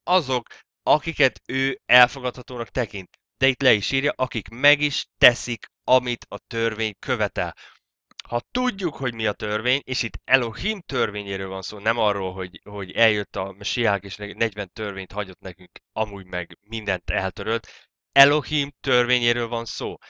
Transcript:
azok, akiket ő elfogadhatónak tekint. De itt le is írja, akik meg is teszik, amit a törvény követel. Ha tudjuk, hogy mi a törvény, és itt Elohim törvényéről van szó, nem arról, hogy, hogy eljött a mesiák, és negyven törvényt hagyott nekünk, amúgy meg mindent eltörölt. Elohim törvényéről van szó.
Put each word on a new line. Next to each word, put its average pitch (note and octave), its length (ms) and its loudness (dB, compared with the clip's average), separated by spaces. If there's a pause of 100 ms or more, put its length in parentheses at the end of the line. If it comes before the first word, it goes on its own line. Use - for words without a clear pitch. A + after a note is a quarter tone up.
azok, C3 440 0 (360)
akiket D3 600 2
ő C3+ 400 -2
elfogadhatónak B2 840 0
tekint. G#2 400 -4 (280)
De C3 100 2
itt C3+ 140 0
le C3 120 6
is G#2 180 0
írja, C3+ 240 0
akik A#2+ 320 -4
meg C#3+ 340 4
is D3 240 -4 (120)
teszik, A#2+ 480 4 (180)
amit B2 460 2
a G2+ 80 -8
törvény A2 640 -2
követel. G2+ 560 -2 (720)
Ha A#2+ 140 -2 (100)
tudjuk, G3+ 440 -2
hogy B2+ 180 -4
mi A2+ 120 -4
a G#2+ 80 2
törvény, A2 500 -2
és - 200 -4
itt A2+ 200 -6
Elohim C3+ 580 -2
törvényéről G2+ 680 -4
van F#2+ 140 -6
szó, G#2 180 -10
nem A2 180 0
arról, G2+ 360 2
hogy, F#2 300 -10
hogy G2+ 280 -10
eljött A2 440 2
a G2 160 -2
mesiák, G2+ 520 0
és G2 120 -12
negyven G#2 580 -4
törvényt G2 380 -6
hagyott G2 280 -6
nekünk, F#2 300 -12 (220)
amúgy G#2 340 -4
meg F2+ 360 -8
mindent G#2 480 -4
eltörölt. G#2 580 -2 (440)
Elohim C#3+ 680 4
törvényéről A#2+ 680 2
van A#2 180 -4
szó. A2 300 -6 (140)